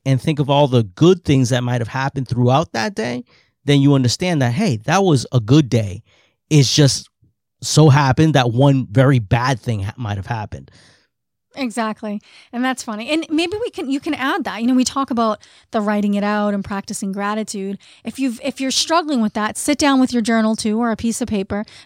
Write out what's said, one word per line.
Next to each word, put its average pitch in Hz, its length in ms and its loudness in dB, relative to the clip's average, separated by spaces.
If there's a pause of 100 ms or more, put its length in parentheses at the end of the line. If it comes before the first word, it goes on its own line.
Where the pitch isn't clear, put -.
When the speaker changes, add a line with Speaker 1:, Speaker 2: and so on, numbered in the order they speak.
Speaker 1:
and 135 160 2
think 156 160 -2
of 135 100 0
all 143 200 4
the 123 160 2
good 165 400 2
things 135 260 2
that 123 140 0
might 123 160 -2
have 113 80 -6
happened 135 400 -6
throughout 123 440 2
that 214 220 -4
day, 240 300 -6 (400)
then 143 160 4
you 139 140 6
understand 139 460 0
that, 120 120 0
hey, 151 320 0
that 185 180 2
was 147 300 2
a 123 80 2
good 127 280 4
day. 104 340 -2 (460)
It's 143 260 4
just - 360 2 (500)
so 156 280 4
happened 143 460 4
that 123 180 2
one 131 380 4
very 131 280 4
bad 120 420 -2
thing 107 220 -6
ha-, 98 140 -6
might 104 200 -6
have 98 100 -10
happened. 104 440 -10 (840)
Speaker 2:
Exactly. 220 640 -6 (320)
And 240 140 -6
that's 262 180 -4
funny. 226 280 -10
And 320 180 -2
maybe 349 320 -2
we 480 80 -6
can, 294 220 -8
you 269 100 -2
can 311 140 -6
add 285 300 -4
that. 202 180 -8
You 233 60 -2
know, 262 60 2
we 254 100 4
talk 277 260 -4
about 226 280 -2 (320)
the 220 120 -2
writing 208 320 0
it 202 100 -2
out 208 300 -2
and 196 100 -4
practicing 196 480 -8
gratitude. 202 640 -6 (280)
If - 140 -12
you've, 254 240 -2
if 262 160 -8
you're 269 120 -4
struggling 311 500 0
with 214 140 -2
that, 214 240 -4
sit 294 180 0
down 277 240 4
with 247 140 2
your 240 80 2
journal 220 340 0
too, 220 240 -2
or 233 100 0
a 214 60 -2
piece 226 240 -4
of 233 80 -6
paper, 208 380 -4 (200)